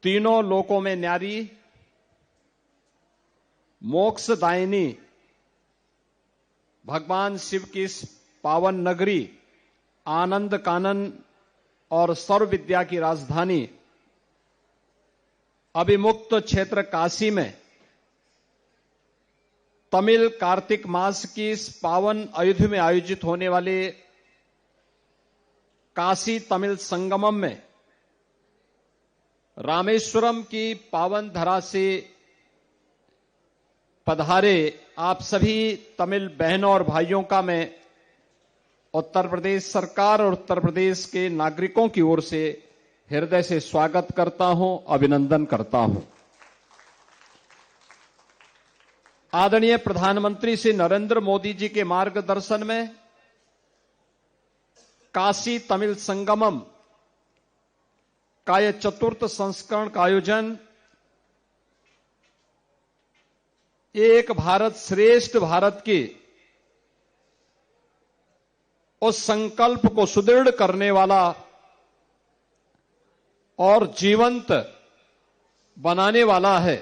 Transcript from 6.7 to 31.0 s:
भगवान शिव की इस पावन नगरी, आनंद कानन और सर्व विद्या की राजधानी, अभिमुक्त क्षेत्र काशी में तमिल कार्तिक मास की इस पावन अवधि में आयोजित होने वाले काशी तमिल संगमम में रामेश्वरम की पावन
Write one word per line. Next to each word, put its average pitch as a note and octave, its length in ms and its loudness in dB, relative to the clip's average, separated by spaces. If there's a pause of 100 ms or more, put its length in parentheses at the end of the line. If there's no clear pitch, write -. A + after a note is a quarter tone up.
भगवान F#3 520 -4
शिव F#3+ 360 -8
की F#3+ 100 -6
इस F#3+ 200 -10 (400)
पावन E3+ 320 0 (120)
नगरी, F3+ 320 0 (880)
आनंद F#3+ 520 -2
कानन G3 560 -2 (760)
और E3+ 240 2
सर्व G#3 300 0
विद्या F3+ 380 -2
की F3+ 160 -4
राजधानी, D#3+ 680 -2 (2000)
अभिमुक्त G3+ 580 0
क्षेत्र G3+ 480 0
काशी F3 500 -2
में D3+ 220 -2 (2500)
तमिल A3+ 380 4 (120)
कार्तिक F#3+ 460 0
मास F#3 380 -2
की G#3+ 260 -6
इस G#3+ 180 -8 (100)
पावन G3+ 480 0
अवधि F3+ 400 2
में G#3 120 0
आयोजित F3 440 0
होने F3 260 -2
वाले F#3 400 -2 (2000)
काशी F#3+ 440 -2
तमिल G3+ 380 -4
संगमम G3 580 -2
में D#3+ 260 -6 (2000)
रामेश्वरम A3 880 0
की A3 300 -6 (180)
पावन G3+ 380 -2